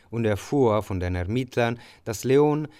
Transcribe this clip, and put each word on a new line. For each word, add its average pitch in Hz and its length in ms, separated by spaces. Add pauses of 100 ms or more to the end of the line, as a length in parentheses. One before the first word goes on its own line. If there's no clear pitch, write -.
und 117 160
erfuhr 107 560
von 98 180
den 90 140
Ermittlern, 117 640 (260)
dass 110 200
Leon 147 440 (120)